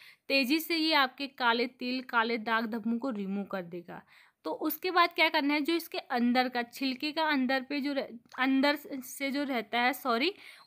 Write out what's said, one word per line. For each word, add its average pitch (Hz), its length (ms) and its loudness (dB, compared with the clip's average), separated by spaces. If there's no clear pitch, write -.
तेज़ी 269 300 4
से 320 180 -2
ये 320 180 2
आपके 269 320 2
काले 240 400 2
तिल, 254 360 -6
काले 233 360 0
दाग 226 280 -2
धब्बों 226 320 -2
को 269 120 -2
रिमूव 202 340 -4
कर 190 180 -6
देगा। 170 400 -12
तो 311 60 -6
उसके 311 400 -4
बाद 349 220 4
क्या 320 160 4
करना 294 260 2
है, 302 60 2
जो 311 140 0
इसके 339 240 -4
अंदर 247 500 2
का, 254 140 -2
छिलके 262 500 -4
का 320 100 -2
अंदर 269 400 2
पे 285 180 -4
जो 285 120 -2
रह-, 247 240 -6
अंदर 269 380 4
से 277 340 -6
जो 277 120 -2
रहता 240 380 -2
है, 247 120 4
सॉरी, 262 400 0